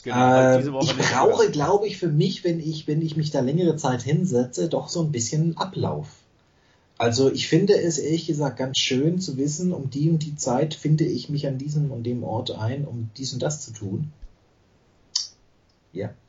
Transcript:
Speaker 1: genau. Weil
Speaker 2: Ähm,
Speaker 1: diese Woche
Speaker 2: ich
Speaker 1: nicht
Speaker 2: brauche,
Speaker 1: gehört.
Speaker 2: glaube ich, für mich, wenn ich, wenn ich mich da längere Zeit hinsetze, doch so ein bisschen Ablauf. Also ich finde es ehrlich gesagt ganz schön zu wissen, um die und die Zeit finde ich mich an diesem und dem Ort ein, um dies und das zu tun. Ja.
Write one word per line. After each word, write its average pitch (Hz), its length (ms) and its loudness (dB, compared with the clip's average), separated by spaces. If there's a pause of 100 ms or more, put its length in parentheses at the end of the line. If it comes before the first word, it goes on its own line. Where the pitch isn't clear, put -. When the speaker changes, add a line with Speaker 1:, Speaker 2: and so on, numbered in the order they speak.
Speaker 1:
genau. 123 140 -2
Weil 131 380 8
Speaker 2:
Ähm, 131 40 4
Speaker 1:
diese 139 140 -2
Woche 135 100 0
Speaker 2:
ich - 140 2
Speaker 1:
nicht - 160 2
Speaker 2:
brauche, - 240 4
Speaker 1:
gehört. 170 160 4
Speaker 2:
glaube 185 340 2
ich, 190 100 -8
für 170 120 -2
mich, 170 340 2
wenn 165 160 0
ich, 151 280 -6
wenn 151 140 0
ich 156 140 -4
mich 151 160 -2
da 143 80 0
längere 151 380 2
Zeit 127 240 -2
hinsetze, 131 680 0
doch 131 220 -4
so 175 120 -4
ein 151 120 -2
bisschen 160 420 -2
Ablauf. - 520 -4 (880)
Also 120 340 4
ich - 160 -4
finde 196 340 4
es 156 180 0
ehrlich 160 280 -2
gesagt 143 300 -2
ganz 131 200 -4
schön 156 440 0
zu 131 160 -6
wissen, 151 340 -2
um 139 180 -6
die 143 200 0
und 160 100 4
die - 160 -6
Zeit 147 380 -2
finde 156 320 2
ich - 240 -4
mich 143 180 -2
an 131 100 -2
diesem 147 320 -2
und 117 140 -8
dem 120 220 -4
Ort 113 260 -4
ein, 123 340 -4
um 113 300 -8
dies 131 160 -8
und 123 100 -8
das 151 200 -4
zu - 100 -14
tun. - 400 -6 (1800)
Ja. 95 160 -6 (200)